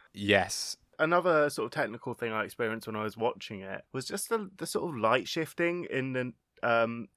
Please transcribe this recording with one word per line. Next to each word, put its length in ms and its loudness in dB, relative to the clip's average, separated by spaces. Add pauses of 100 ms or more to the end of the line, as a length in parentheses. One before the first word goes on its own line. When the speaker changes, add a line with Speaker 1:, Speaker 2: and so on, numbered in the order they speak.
(140)
Speaker 1:
Yes. 640 2 (220)
Speaker 2:
Another 500 4
sort 180 -2
of 40 -16
technical 420 -4
thing 200 -4
I 100 0
experienced 440 -4
when 80 -6
I 80 -2
was 140 -4
watching 440 -2
it 220 -8 (100)
was 140 -4
just 220 -6
the, 280 -2
the 100 -8
sort 220 -2
of 100 -6
light 280 4
shifting 600 -2
in 240 -2
the, 200 -2 (340)
um, 500 2